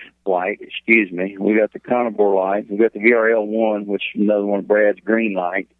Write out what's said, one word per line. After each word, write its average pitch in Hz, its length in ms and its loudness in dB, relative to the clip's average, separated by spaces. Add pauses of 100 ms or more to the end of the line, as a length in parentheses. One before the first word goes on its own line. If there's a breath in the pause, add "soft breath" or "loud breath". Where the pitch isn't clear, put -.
(260 loud breath)
light, 92 340 0
excuse 110 520 0
me. 95 260 -6
We 101 180 0
got 107 160 2
the - 80 -14
Conabor 104 560 0
light. 95 320 0
We 101 100 -8
got 113 160 2
the 107 60 -10
V 113 140 4
R 113 160 2
L 110 160 0
one, 107 400 -2
which 101 180 -4 (120)
is 104 60 0
another 104 240 2
one 101 140 0
of 95 80 -10
Brad's 107 340 2
green 110 340 0
light. 92 320 -4 (120)